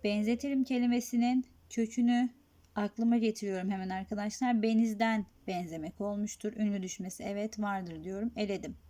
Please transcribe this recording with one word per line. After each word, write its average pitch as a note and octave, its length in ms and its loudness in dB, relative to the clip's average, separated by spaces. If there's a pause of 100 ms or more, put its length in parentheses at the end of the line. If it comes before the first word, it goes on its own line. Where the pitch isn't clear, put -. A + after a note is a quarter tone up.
Benzetirim A#3 600 0
kelimesinin B3 800 2 (240)
kökünü A#3+ 600 2 (440)
aklıma A3+ 420 2
getiriyorum G3+ 540 0
hemen F#3+ 180 -2
arkadaşlar. G#3 760 0
Benizden A3 640 2 (200)
benzemek E3+ 540 -6
olmuştur. G#3 560 -4
Ünlü G#3 260 0
düşmesi F#3 400 -8
evet G#3 380 -4
vardır F#3 440 -4
diyorum. G3 320 -4
Eledim. F#3+ 400 -4 (140)